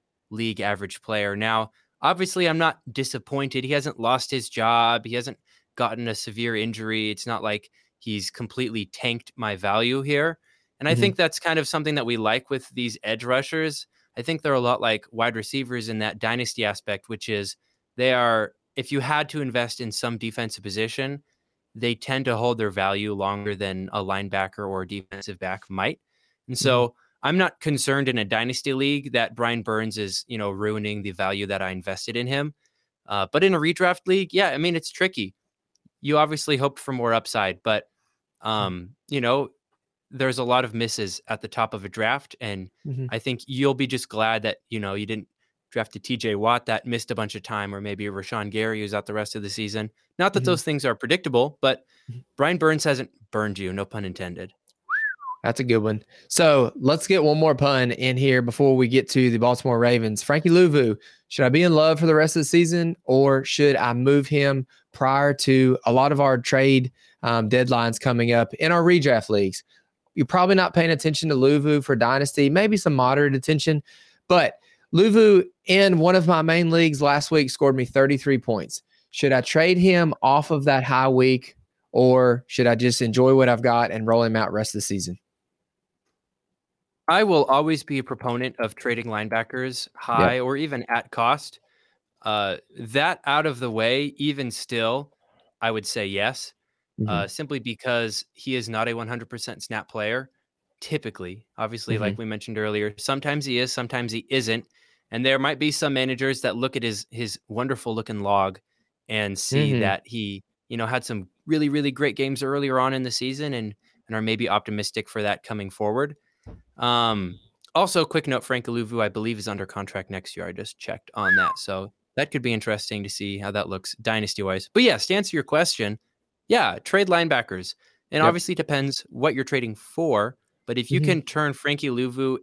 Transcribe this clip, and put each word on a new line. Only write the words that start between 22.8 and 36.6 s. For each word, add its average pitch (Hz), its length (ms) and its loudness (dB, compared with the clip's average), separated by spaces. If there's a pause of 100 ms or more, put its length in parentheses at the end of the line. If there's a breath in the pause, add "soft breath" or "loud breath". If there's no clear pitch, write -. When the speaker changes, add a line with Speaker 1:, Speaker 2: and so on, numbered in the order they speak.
Speaker 1:
longer 101 420 -4
than 95 380 -6
a 104 100 -2
linebacker 98 640 -4
or 95 140 -6
a 92 60 -10
defensive 98 520 -14
back 95 300 -10
might. 98 300 -2 (480)
And 127 100 -8
so 123 300 2
Speaker 2:
Mm-hmm. 120 100 -10 (260)
Speaker 1:
I'm 156 140 0
not 185 220 0
concerned 139 500 -2
in 123 100 -2
a 107 60 -2
dynasty 117 480 -2
league 139 400 -2
that 113 220 -2
Brian 117 280 -2
Burns 110 340 -4
is, 98 300 -6
you 120 100 -10
know, 101 140 -6
ruining 104 500 -6
the 98 100 -8
value 98 360 -4
that 95 160 -4
I 92 80 -4
invested 95 440 -8
in 120 120 -6
him. 143 260 -4 (540)
Uh, 101 260 -4
but 156 100 2
in 190 120 4
a 160 40 2
redraft 175 460 0
league, 185 280 0
yeah, 185 160 2
I 135 100 -4
mean, 170 160 0
it's 160 160 -8
tricky. 156 420 -4 (640)
You 147 200 0
obviously 151 380 0
hope 139 200 -2